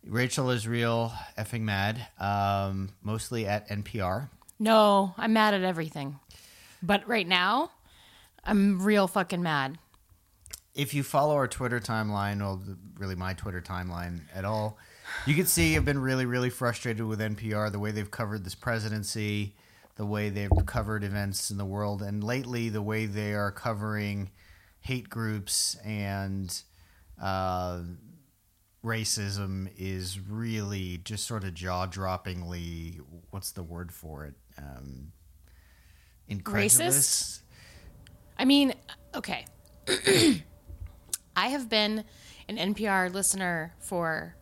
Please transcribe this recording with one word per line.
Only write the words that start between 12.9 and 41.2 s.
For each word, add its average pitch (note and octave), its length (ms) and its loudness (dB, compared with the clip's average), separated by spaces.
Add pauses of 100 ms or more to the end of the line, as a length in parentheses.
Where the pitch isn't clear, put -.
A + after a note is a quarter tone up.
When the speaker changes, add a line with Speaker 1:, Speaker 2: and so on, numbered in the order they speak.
Speaker 1:
really F#2+ 160 -4
my F2+ 180 -4
Twitter F2+ 300 -6
timeline F2 580 -6 (140)
at F#2+ 100 -6
all, G#2+ 320 -2 (480)
you C#3 100 4
can D#3+ 120 4
see D#3+ 280 4
I've D3 120 4
been C#3 140 2
really, C3 260 2
really B2 240 2
frustrated A#2 560 -2
with G#2+ 140 -2
N G#2+ 160 0
P G#2+ 180 -4
R, G#2+ 160 0
the G2+ 80 -4
way G#2 140 -2
they've G#2 180 -4
covered G#2 340 -4
this F2+ 120 -10
presidency, G#2 1000 -2 (400)
the G#2+ 100 -6
way G#2 240 0
they've G2+ 220 0 (160)
covered G#2+ 360 -2
events G2+ 480 -2
in G2+ 60 -4
the G2+ 80 -4
world, G2+ 380 -2
and G#2 200 -4
lately A#2+ 460 -2
the G#2 140 -2
way G#2+ 240 0
they G#2 260 -2
are G2+ 180 0
covering G#2 760 -2 (520)
hate B2+ 280 -6
groups G#2+ 720 -2
and, G2 800 -4 (560)
uh, F#2 600 -2 (1040)
racism G2+ 920 -2
is F#2 420 -6
really G2+ 760 -4
just G2+ 280 -6
sort A2 180 -6
of F#2 100 -6
jaw-droppingly, F2+ 1500 -4 (300)
what's - 220 -8
the F#2 100 -10
word E2+ 280 -10
for D2+ 360 -12
it? C#2 80 -12 (240)
Um, C#2 540 -14 (1160)
incredulous? G#2 500 4
Speaker 2:
Racist? - 600 2 (1000)
I B3+ 60 2
mean, C#4 300 8 (400)
okay. F3+ 320 -4 (420)
<clears throat> - 560 6 (920)